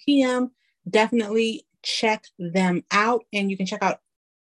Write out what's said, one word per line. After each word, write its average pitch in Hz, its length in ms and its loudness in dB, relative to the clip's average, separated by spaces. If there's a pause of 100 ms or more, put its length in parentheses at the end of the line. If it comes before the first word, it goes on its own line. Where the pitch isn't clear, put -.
P 277 200 4
M. 247 260 0 (400)
Definitely 220 800 0 (160)
check - 420 -2 (140)
them 180 500 0
out, 220 420 2
and 196 200 -2
you 190 60 -4
can 190 100 -4
check 202 160 -4
out - 160 0 (520)